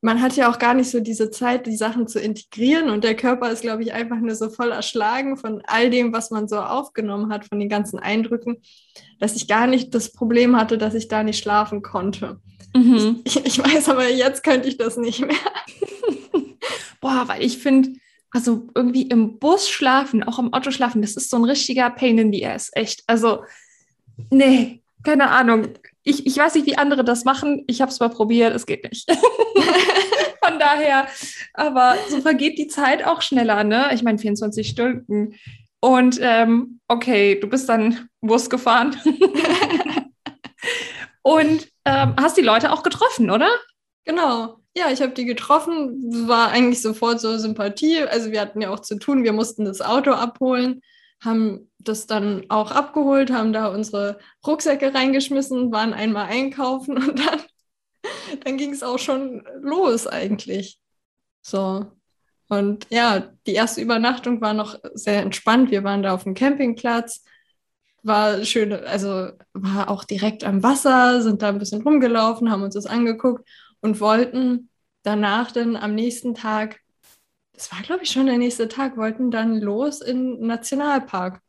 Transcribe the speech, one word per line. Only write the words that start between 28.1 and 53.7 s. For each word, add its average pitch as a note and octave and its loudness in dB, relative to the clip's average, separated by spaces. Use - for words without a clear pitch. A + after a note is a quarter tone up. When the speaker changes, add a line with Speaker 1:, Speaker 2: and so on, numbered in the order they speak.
Speaker 2:
es A#3 -6
geht - -6
nicht. - -14
<laughs> F#4+ 2
Von E4 2
daher, D4 4
aber C4 4
so D4 -2
vergeht D4+ 2
die D4+ -4
Zeit C#4+ 0
auch E4 0
schneller, A3+ 2
ne? A#3 2
Ich A#3 0
mein, A3 2
vierundzwanzig G#3+ -4
Stunden. A3 -2
Und, B3+ 6
ähm, A#3 2
okay, A#3 2
du G#3 -6
bist C4 -2
dann A3+ 0
Bus A#3 2
gefahren. B3 2
<laughs> F4 2
Und, D#4 4
ähm, C4+ 2
hast D4+ 4
die F#4 6
Leute A#3 4
auch - -2
getroffen, F4+ 2
oder? A#3+ 4
Speaker 1:
Genau. B3 -2
Ja, E4+ 0
ich C4 -2
hab C4 -2
die B3 -4
getroffen, C4 -2
war A#3 4
eigentlich B3 2
sofort A3+ -2
so A3+ -2
Sympathie. A3 -2
Also A3+ -2
wir G#3+ -2
hatten G#3 -6
ja F#3+ -4
auch G3+ -8
zu - -8
tun, C4+ 0
wir A3 2
mussten G#3+ -2
das F#3+ -6
Auto C#4 2
abholen, B3 -2
haben A3 -2
das G#3+ -8
dann G3+ -4
auch G#3+ 0
abgeholt, C#4 0
haben A3 0
da A3 -2
unsere G3+ -4